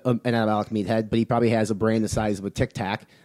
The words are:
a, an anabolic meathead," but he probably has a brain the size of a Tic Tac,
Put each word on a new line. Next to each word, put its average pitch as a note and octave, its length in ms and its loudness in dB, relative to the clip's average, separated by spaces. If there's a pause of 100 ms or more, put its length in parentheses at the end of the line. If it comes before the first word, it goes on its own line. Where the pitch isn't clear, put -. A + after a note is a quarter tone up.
a, B2+ 60 2
an A#2 120 0
anabolic G#2+ 460 0
meathead," A2 400 -2
but A2+ 100 0
he A2 60 2
probably A#2 240 2
has A2 200 2
a A2 60 0
brain A2 260 2
the G#2+ 60 0
size G#2+ 320 -2
of G2 60 -8
a G2+ 40 -4
Tic - 220 -2
Tac, G#2 340 -6 (200)